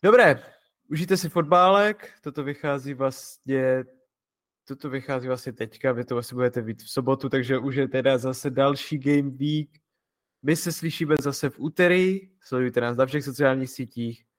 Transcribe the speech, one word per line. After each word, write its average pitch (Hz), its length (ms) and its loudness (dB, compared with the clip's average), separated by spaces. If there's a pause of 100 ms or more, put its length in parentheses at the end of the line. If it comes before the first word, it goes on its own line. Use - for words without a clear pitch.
Dobré, 196 400 6 (480)
užijte 175 260 0
si 180 120 -4
fotbálek, 185 920 4
toto 147 240 -8
vychází 139 500 -6
vlastně, 131 880 -2 (800)
toto 135 260 -12
vychází 131 380 -6
vlastně 127 240 -6
teďka, 120 400 -4
vy 120 120 -4
to 120 140 -4
asi 117 160 -10
budete 123 280 -2
vidět 110 220 -10
v - 60 -18
sobotu, 131 380 -2
takže 131 300 0
už 127 160 -4
je 135 140 0
teda 135 300 2
zase 131 320 -4
další 139 480 0
Game 139 320 0
Week. 147 400 -4 (720)
My 151 140 0
se 160 160 -6
slyšíme 156 480 -2
zase 139 300 -4
v - 80 -20
úterý, 185 720 2 (100)
sledujte 123 400 -2
nás 120 160 -2
na 131 100 4
všech 139 180 -4
sociálních 131 460 0
sítích 117 540 -10 (140)